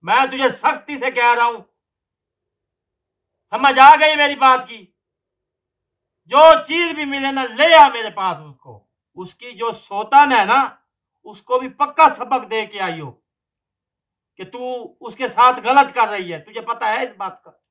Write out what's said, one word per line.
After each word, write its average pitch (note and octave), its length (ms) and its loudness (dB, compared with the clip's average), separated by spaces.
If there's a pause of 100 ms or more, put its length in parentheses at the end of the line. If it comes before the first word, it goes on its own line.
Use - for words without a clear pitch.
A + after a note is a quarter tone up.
मैं A#3+ 280 0
तुझे C4+ 200 -2
सख्ती - 460 -6
से B3+ 140 -6
कह A#3+ 220 0
रहा A#3 120 0
हूं, A#3 140 -4 (1900)
समझ C4 260 0
आ C#4+ 180 10
गई D4+ 180 0
मेरी D4 220 -2
बात C4 260 2
की? A#3 140 -20 (1500)
जो D4 120 4 (220)
चीज E4 300 -4
भी D4+ 100 -10
मिले C#4 260 -6
ना, C4+ 140 -6
ले C4+ 300 0
आ D4 140 8
मेरे A3+ 220 -10
पास F#3 280 -8
उसको। C#3+ 360 -20 (420)
उसकी F#3 360 -20
जो A3+ 220 -6
सौतन C4+ 560 0
है A3 140 0
ना, B3 140 0 (680)
उसको A3+ 340 -8
भी C4 160 -10
पक्का D4 400 0
सबक - 340 -8
दे A3 160 -6
के G3+ 140 -18
आई E3+ 200 -8
हो C#3 120 -16 (1300)
कि F#3+ 60 -14
तू B3 280 -12 (280)
उसके A#3+ 280 -10
साथ B3 320 0
गलत C4+ 340 0
कर A3+ 140 0
रही F#3+ 220 -8
है, D#3+ 80 -12
तुझे A3 240 -18
पता A#3 240 -8
है A#3+ 180 -6
इस - 120 -18
बात G3 280 -14
का? - 140 -20 (120)